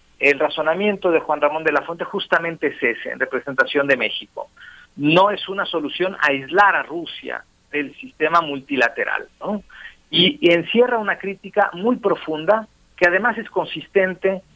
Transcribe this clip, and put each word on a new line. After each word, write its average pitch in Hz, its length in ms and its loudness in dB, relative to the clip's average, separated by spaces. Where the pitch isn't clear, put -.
El 135 200 2
razonamiento 170 720 0
de 160 100 4
Juan 147 220 -2
Ramón 151 220 0
de 156 80 2
la 143 100 2
Fuente 170 220 -8
justamente 170 640 -2
es - 140 -8
ese, 117 280 -2
en - 100 -6
representación 135 640 -2
de 135 120 4
México. - 500 -6
No 165 340 4
es - 180 -6
una 196 160 -4
solución 175 560 -4
aislar 151 560 2
a 139 60 0
Rusia 139 600 -10
del 147 240 -4
sistema 156 460 0
multilateral, 131 840 -2
¿no? 196 220 -6
Y, 175 300 2
y 175 120 6
encierra 226 460 2
una 196 180 -2
crítica 196 560 -2
muy 202 240 0
profunda, 175 720 0
que 180 100 2
además 214 320 2
es 214 100 -10
consistente 185 920 -2